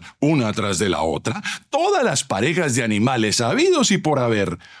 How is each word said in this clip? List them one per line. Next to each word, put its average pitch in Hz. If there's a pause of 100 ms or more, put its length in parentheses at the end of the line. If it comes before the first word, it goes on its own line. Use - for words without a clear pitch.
(220)
una 139
tras 98
de 101
la 78
otra, 82 (260)
todas 339
las 147
parejas 139
de 127
animales 110
habidos 269
y 180
por 147
haber. 101 (220)